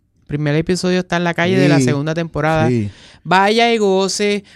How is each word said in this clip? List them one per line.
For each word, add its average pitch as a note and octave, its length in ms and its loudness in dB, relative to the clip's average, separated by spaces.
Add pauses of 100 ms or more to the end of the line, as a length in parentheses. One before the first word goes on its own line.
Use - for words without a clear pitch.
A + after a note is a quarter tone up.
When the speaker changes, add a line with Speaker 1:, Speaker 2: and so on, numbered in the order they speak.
(220)
Speaker 1:
El - 40 -20
primer D3 300 -2
episodio F3+ 440 -2
está F3+ 180 -4
en F3 60 -2
la E3+ 100 -2
calle F3 240 0
de F#3 100 4
la E3 100 4
Speaker 2:
Sí. C3+ 60 2
Speaker 1:
segunda C#3+ 300 -2
temporada. D#3+ 540 -2
Speaker 2:
Sí. A2+ 220 -2 (320)
Speaker 1:
Vaya G#3+ 500 2
y A#3 60 0
goce, G3+ 680 0 (120)